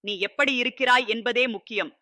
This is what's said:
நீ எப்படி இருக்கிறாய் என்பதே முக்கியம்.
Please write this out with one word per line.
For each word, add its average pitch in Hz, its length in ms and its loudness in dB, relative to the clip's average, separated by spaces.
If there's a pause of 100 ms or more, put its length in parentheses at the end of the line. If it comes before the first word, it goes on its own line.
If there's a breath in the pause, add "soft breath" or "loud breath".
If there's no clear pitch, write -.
நீ 202 160 -6
எப்படி 269 360 0
இருக்கிறாய் 247 520 2
என்பதே 233 400 -2
முக்கியம். 202 440 -6 (100)